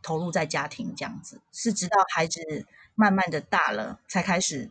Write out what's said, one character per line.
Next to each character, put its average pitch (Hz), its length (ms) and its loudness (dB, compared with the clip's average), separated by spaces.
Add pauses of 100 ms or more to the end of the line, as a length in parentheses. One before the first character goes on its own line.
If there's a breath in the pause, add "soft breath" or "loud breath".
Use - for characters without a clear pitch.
投 160 180 -4
入 170 120 -2
在 165 160 0
家 151 200 -2
庭 - 300 -8
这 - 80 -8
样 - 180 -10
子， - 180 -20 (120)
是 - 200 0
直 185 160 -2
到 208 80 2 (180)
孩 165 100 2
子 165 160 -4 (540 soft breath)
慢 208 180 6
慢 190 200 4
的 151 80 0
大 147 320 2
了， 107 340 -6
才 180 160 0
开 180 180 2
始 139 300 -4